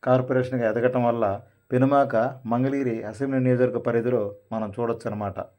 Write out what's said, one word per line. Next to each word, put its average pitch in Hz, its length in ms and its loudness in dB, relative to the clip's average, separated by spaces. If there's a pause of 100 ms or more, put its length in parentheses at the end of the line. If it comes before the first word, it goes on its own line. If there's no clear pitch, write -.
కార్పొరేషన్గా 127 680 2
ఎదగటం 123 340 0
వల్ల 117 200 2 (480)
పెనుమాక 135 440 2 (300)
మంగళగిరి 127 500 0 (140)
అసెంబ్లీ 135 300 -2
నియోజకవర్గ 127 480 2
పరిధిలో 117 340 0 (300)
మనం 110 180 -4
చూడొచ్చు 117 400 -4
అనమాట. 104 280 -6 (200)